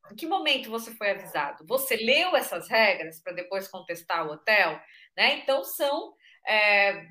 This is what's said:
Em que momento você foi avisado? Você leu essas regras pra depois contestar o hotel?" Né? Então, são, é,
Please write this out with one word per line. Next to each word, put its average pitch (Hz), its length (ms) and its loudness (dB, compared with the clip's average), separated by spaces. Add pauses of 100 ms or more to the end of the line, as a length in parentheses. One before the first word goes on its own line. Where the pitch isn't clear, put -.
(120)
Em 214 40 -20
que 330 120 -10
momento 302 420 -2
você 226 240 -8
foi 202 180 -2
avisado? - 540 -6
Você 240 300 0
leu 294 400 2
essas 180 320 0
regras 185 540 2
pra 185 100 -12
depois 180 380 -8
contestar 170 580 -6
o 151 60 -8
hotel?" 175 440 2 (380)
Né? 254 220 2
Então, 269 260 0
são, 311 500 -4 (320)
é, 202 640 4